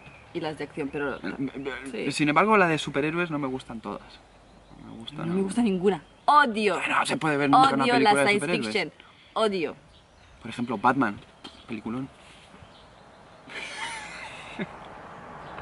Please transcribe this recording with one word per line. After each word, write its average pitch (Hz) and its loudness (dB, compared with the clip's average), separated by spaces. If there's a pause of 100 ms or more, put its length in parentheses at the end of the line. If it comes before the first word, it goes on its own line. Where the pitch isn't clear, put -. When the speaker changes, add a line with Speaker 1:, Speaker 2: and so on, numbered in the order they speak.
(340)
Speaker 1:
Y 170 -8
las 156 -6
de 147 -8
acción, 143 -8
pero 139 -4
Speaker 2:
Eh, - -8 (580)
eh, - -6
Speaker 1:
sí. 143 -4
Speaker 2:
sin 147 0
embargo, 185 4
la 185 6
de 160 2
superhéroes 156 -2
no 147 -4
me 147 -4
gustan 127 -8
todas. 104 -10 (800)
No 110 -16
me 110 -16
gustan. 151 -10
Speaker 1:
No 170 -2
me 196 2
gusta 196 0
ninguna. 185 2 (240)
Odio. 220 4
Speaker 2:
Bueno, - -2
no - 0
se 143 -2
puede 151 0
ver 143 2
nunca 135 8
una 135 2
Speaker 1:
Odio 131 4
Speaker 2:
película - 6
Speaker 1:
la 143 4
Speaker 2:
de 143 6
Speaker 1:
science - 4
Speaker 2:
superhéroes. 151 0
Speaker 1:
fiction. 160 -2 (420)
Odio. 190 0 (640)
Speaker 2:
Por 113 -12
ejemplo, 120 -4
Batman, 117 2 (500)
peliculón. 120 -8 (2500)
<laughs> - -8 (960)